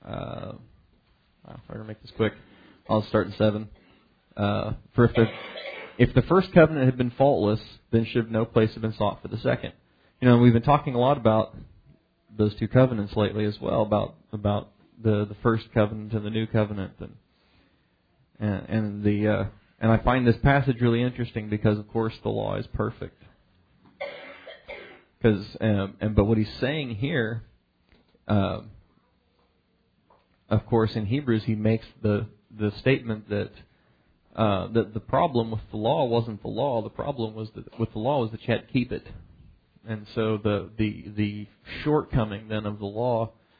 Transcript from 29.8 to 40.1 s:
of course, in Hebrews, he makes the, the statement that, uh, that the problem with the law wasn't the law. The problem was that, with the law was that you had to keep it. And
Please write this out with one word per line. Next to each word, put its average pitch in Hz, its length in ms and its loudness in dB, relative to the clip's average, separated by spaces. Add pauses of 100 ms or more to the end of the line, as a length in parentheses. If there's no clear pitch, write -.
of 107 160 0
course, 110 280 2
in 110 120 -4
Hebrews, 120 380 0
he 110 100 0
makes 110 320 0 (160)
the, 104 240 2 (300)
the 107 220 0
statement 113 500 -2
that, 104 220 -4 (840)
uh, 98 340 0
that 110 260 0
the 110 60 -6
problem 127 520 0
with 107 80 -4 (120)
the 113 60 -10
law 117 280 0
wasn't 117 360 -2
the 117 60 -10
law. 117 340 -2
The 113 80 -8
problem 117 440 -6
was 110 180 -10
that, - 260 -18
with 113 140 -2
the 110 80 -10
law 131 220 0
was 113 100 -4
that - 160 -14
you 117 60 2
had - 120 -4
to - 60 -20
keep 123 220 -2
it. - 120 -8 (840)
And 107 280 -10